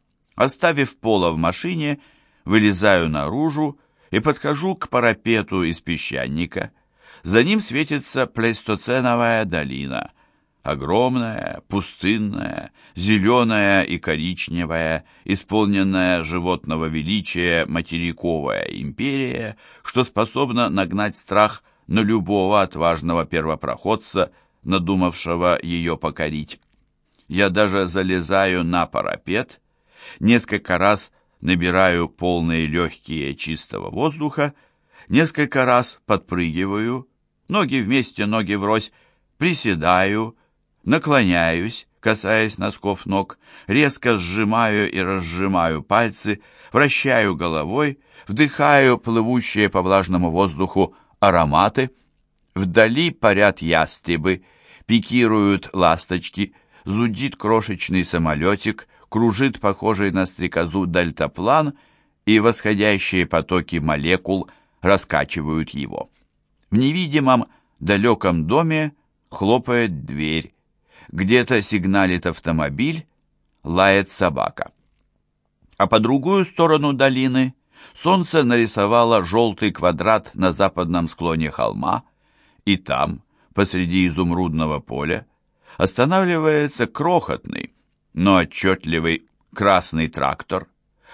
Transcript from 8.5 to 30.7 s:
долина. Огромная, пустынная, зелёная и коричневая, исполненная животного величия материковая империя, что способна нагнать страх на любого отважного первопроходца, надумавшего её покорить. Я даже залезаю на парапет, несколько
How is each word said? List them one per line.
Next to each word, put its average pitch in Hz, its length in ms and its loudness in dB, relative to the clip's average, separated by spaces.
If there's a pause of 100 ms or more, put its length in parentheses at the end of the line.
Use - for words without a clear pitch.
долина. 67 680 -6 (500)
Огромная, 101 1080 -4
пустынная, - 1000 -4 (220)
зелёная 104 880 2
и 85 160 -4
коричневая, 82 1080 -4 (200)
исполненная 95 1000 0
животного 82 640 -4
величия 85 800 -2
материковая 82 1000 -4
империя, 113 920 -8 (260)
что 127 200 0
способна 120 680 -2
нагнать 95 480 -4
страх 104 460 0 (240)
на 104 140 2
любого 101 600 2
отважного 85 640 0
первопроходца, 80 1080 -4 (300)
надумавшего 87 1000 0
её 85 340 -4
покорить. 78 640 -8 (680)
Я 95 220 2
даже 95 380 2
залезаю 92 800 0
на 85 200 0
парапет, 78 760 -6 (580)
несколько 104 580 0